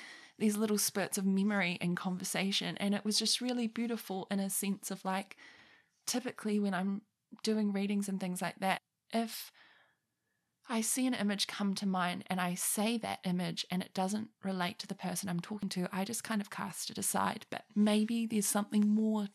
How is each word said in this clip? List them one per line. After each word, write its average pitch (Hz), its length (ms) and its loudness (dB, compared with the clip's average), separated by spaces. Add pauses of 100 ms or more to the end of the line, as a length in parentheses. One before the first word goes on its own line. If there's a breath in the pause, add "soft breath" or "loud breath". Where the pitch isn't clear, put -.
(380 loud breath)
these 208 180 4
little 208 220 2
spurts - 400 0
of 190 60 0
memory 196 560 4
and 175 160 2
conversation. 185 800 -2
And 202 180 2
it 202 80 -4
was 214 120 2
just - 240 2
really 247 280 0
beautiful 226 600 -4
in 196 120 0
a 196 100 -2
sense 196 400 -2
of, 190 140 -8
like, 190 320 -4 (680 loud breath)
typically 214 540 -2
when 202 160 0
I'm 196 280 -2 (420)
doing 214 260 2
readings 202 380 0
and 190 100 0
things 180 240 -4
like 170 160 -4
that, 190 240 0 (300)
if 226 400 -2 (1160 soft breath)
I 226 120 0
see 254 260 2
an 254 80 2
image 202 320 0
come 196 300 0
to 202 100 -2
mind 180 400 0
and 185 140 0
I 180 140 0
say 220 440 2
that 196 260 -4
image 180 460 0
and 185 120 0
it - 120 -10
doesn't 202 360 0 (120)
relate 185 380 -2
to - 80 -12
the 196 80 -6
person 180 320 -4
I'm 175 100 0
talking 202 300 -4
to, 180 240 -2
I 185 120 -2
just 220 200 -6
kind 220 160 -2
of 202 100 -6
cast - 400 -8
it - 80 -10
aside. 196 500 0
But - 180 -8 (100)
maybe 214 500 4
there's 214 200 2
something 208 420 4
more 214 460 2